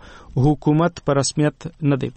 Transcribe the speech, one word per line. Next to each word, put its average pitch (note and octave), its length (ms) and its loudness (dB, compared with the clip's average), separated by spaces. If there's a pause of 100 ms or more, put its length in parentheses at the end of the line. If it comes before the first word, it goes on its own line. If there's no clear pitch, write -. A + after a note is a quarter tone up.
(440)
حکومت D3+ 600 0
په C#3+ 140 0
رسمیت D3 480 -2 (240)
نه C#3 100 2
دی C3 160 -6